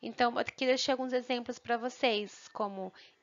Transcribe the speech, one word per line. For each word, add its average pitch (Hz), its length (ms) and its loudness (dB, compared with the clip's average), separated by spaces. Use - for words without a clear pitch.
Então, 233 360 0
aqui - 260 -2
eu 254 60 2
deixei 262 220 4
alguns 254 220 0
exemplos 247 460 -2
pra 240 180 -2
vocês, 226 720 0
como 196 440 -6